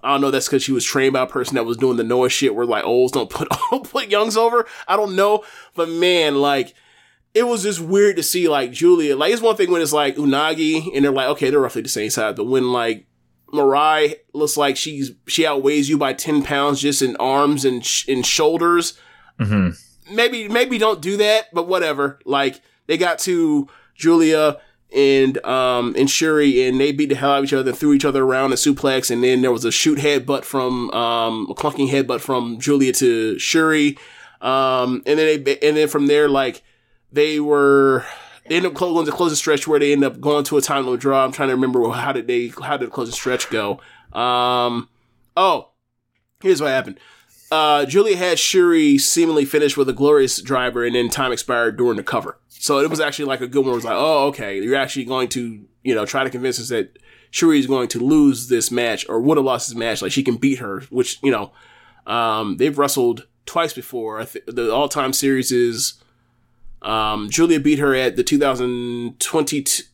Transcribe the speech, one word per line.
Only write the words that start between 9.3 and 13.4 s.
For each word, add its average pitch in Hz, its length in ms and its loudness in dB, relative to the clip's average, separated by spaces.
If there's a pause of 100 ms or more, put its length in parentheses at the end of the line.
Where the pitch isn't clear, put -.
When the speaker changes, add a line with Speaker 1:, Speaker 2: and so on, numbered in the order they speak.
Speaker 1:
it's 233 80 -2
one 226 140 2
thing 190 140 0
when 175 140 2
it's, 143 100 -2
like, 143 220 0
Unagi, 156 800 0
and 139 100 2
they're 143 60 2
like, 131 160 0
"Okay, 143 240 0
they're 147 80 4
roughly 120 240 -2
the - 60 -10
same 107 200 -4
size." 107 260 -2
But 104 100 -4
when, 127 260 0
like, 113 340 -2 (480)